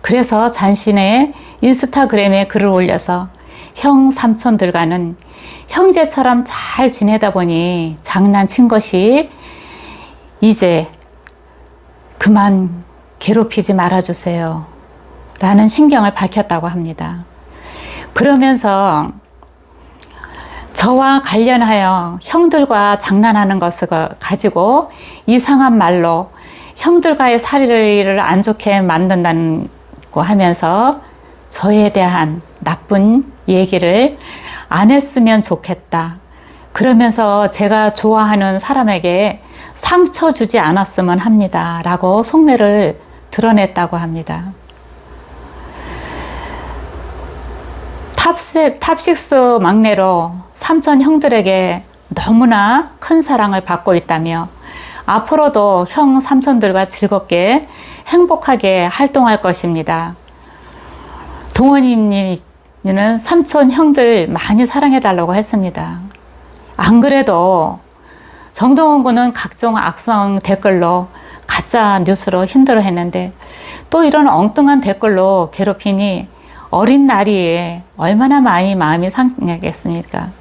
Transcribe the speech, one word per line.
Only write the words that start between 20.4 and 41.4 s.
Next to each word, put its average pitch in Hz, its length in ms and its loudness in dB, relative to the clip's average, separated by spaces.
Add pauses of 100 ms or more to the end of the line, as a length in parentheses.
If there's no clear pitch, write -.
저와 269 480 2
관련하여 202 1000 0
형들과 269 760 2
장난하는 202 600 2
것을 170 300 -4 (300)
가지고 214 720 0 (360)
이상한 254 520 2
말로 170 520 0 (460)
형들과의 294 640 2
사이를 220 840 0
안 185 220 0
좋게 208 380 0
만든다고 165 1400 -2
하면서 190 800 0 (480)
저에 208 440 0
대한 175 500 -2 (160)
나쁜 208 720 0 (160)
얘기를 185 680 0 (500)
안 202 220 2
했으면 247 520 2
좋겠다. 170 760 -6 (560)
그러면서 220 800 2
제가 208 440 0
좋아하는 214 640 0
사람에게 202 800 -2 (340)
상처 349 580 0
주지 233 260 -2
않았으면 180 600 0
합니다.라고 185 1040 0